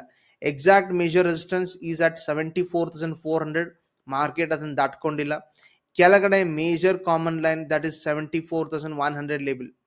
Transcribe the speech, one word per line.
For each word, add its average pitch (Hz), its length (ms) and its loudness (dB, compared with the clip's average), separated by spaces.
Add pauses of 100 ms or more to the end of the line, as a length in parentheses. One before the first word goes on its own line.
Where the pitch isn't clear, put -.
(440)
Exact 180 500 4
major 175 280 2
resistance 175 480 -2 (180)
is 160 100 -4
at 165 160 2 (160)
seventy-four 165 540 -2
thousand 165 280 -6
four 160 320 -2
hundred. 156 220 -2 (420)
ಮಾರ್ಕೆಟ್ 147 440 -2
ಅದನ್ನ 151 220 -4
ದಾಟ್ಕೊಂಡಿಲ್ಲ. 147 800 -2 (380)
ಕೆಳಗಡೆ 196 520 6
ಮೇಜರ್ 170 600 0
ಕಾಮನ್ 165 360 0
ಲೈನ್, 160 260 -2
that 151 160 -2
is 156 100 -4 (160)
seventy-four 160 680 -4
thousand 156 180 -8
one 147 280 -2
hundred 147 240 -4
level. 127 240 -4 (180)